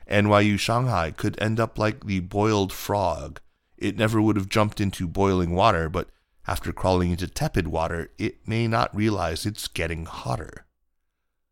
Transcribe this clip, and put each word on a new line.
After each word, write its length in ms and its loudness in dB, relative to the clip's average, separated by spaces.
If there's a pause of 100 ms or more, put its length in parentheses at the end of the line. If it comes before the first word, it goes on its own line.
N 220 4
Y 120 8
U 160 4
Shanghai 540 0
could 300 -4
end 200 0
up 180 -2
like 260 -2
the 160 -2
boiled 520 0
frog. 680 -2 (360)
It 200 -2
never 240 2
would 160 4
have 120 -2
jumped 320 0
into 260 -2
boiling 480 2
water, 340 4
but 220 -4 (360)
after 260 -4
crawling 380 2
into 160 -2
tepid 420 -2
water, 500 -4
it 280 -6
may 220 -2
not 260 0
realize 520 -2
it's 220 -8
getting 360 -4
hotter. 600 -10 (840)